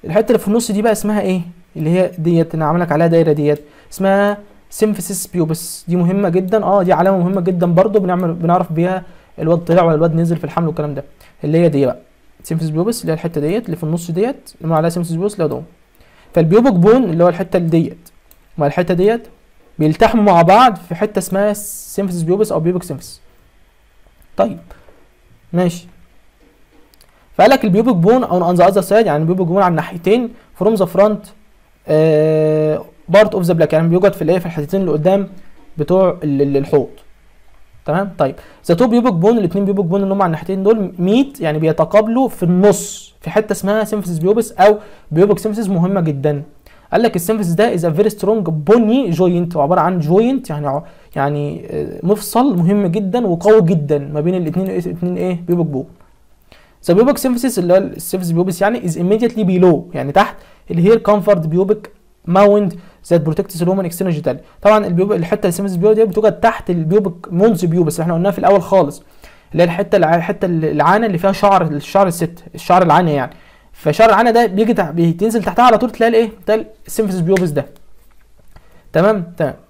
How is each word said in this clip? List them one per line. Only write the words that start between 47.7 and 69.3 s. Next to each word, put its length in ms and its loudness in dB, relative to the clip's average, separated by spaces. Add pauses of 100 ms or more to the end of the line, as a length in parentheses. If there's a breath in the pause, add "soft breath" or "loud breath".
is 20 -2
a 180 -2
very 120 2
strong 380 -2 (220)
bony 480 2
joint، 380 0
هو 60 0
عباره 200 2
عن 180 0
جوينت، 500 0
يعني 180 -6
ع-، 160 -4 (320 loud breath)
يعني، 540 -4
آه، 340 -8
مفصل 540 0
مهم 300 0
جدًا 400 -2
وقوي 340 4
جدًا 360 0
ما 240 -6
بين 140 0
الاتنين، 340 -4
اتنين 480 -6
ايه؟ 300 -4
بيوبك 180 0
بون. 200 -6 (1040 soft breath)
The 20 6
pubic 240 4
symphysis 400 -2
اللي 160 2
هو 40 6
السيمفيسيس 540 -4
بيوبس 300 0
يعني 200 -2
is 120 -4
immediately 500 -2
below، 520 2
يعني 160 -6
تحت 240 0 (360 soft breath)
ال 140 0
hair 140 6 (120)
covered 280 2
pubic 500 -2 (400)
mound 440 4 (360 loud breath)
that 180 4
protects 320 -6
the 60 -2
lumen 200 -2
external 300 -4
genitalia. 460 -8
طبعًا 240 4
البيوب-، 260 0
الحتة 360 -2
السيمفيسيس 300 -4
بيوبس 180 4
دي 100 2
بتوجد 340 0
تحت 300 -2
البيوبك 640 -2
مونز 320 2
بيوبس 300 0
اللي 80 -6
احنا 100 -2
قلناها 180 0
في 80 -6
الأول 220 4
خالص، 420 0 (480 soft breath)